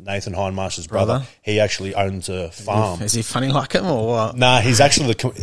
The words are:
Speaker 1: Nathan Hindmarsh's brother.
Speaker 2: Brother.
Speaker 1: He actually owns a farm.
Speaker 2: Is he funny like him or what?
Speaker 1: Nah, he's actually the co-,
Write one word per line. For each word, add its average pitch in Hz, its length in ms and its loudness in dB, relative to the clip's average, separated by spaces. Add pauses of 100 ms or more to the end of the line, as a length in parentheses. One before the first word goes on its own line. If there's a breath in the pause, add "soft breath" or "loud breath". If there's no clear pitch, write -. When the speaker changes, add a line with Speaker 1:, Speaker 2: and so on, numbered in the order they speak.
Speaker 1:
Nathan 98 300 -6
Hindmarsh's 95 520 -4
brother. 107 280 -2
Speaker 2:
Brother. 131 120 -4 (160 loud breath)
Speaker 1:
He 107 180 0
actually 98 360 -2
owns 98 340 -4
a 90 220 -6
farm. 104 500 -2
Speaker 2:
Is - 120 -2
he 117 100 -2
funny 131 260 -2
like 139 240 -2
him 190 140 0
or 117 200 0
what? 117 300 0
Speaker 1:
Nah, 127 240 6
he's 117 180 4
actually 143 280 6
the 113 80 2
co-, - 280 -4